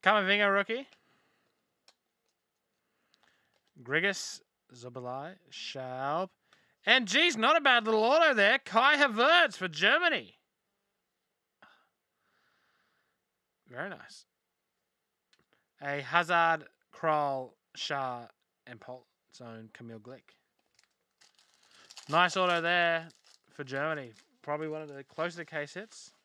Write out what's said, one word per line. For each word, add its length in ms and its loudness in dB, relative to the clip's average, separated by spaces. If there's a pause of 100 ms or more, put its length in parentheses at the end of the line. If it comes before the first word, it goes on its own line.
Camavinga 460 2
rookie. 340 -4 (3000)
Grigas, 560 -4 (340)
Zoboslai, 600 -12 (180)
Schaub. 760 -6 (560)
And 200 4
geez, 300 2
not 220 2
a 40 2
bad 220 4
little 180 2
auto 320 4
there. 300 4
Kai 320 4
Havertz 600 4
for 100 -6
Germany. 680 0 (3250)
Very 200 -10
nice. 340 -20 (1600)
A 180 -6
Hazard, 640 0 (300)
Kroll, 640 -4 (180)
Shah, 520 -8 (380)
and 140 -18
Paul. 260 -18 (300)
Zone, 380 -18
Camille 260 -16
Glick. 220 -20 (1900)
Nice 300 2
auto 240 2
there 480 0 (400)
for 160 -12
Germany. 480 -6 (280)
Probably 280 -6
one 120 -8
of 60 -14
the 160 -16
closer 360 -8
to 60 -10
case 280 -10
hits. 380 -16 (140)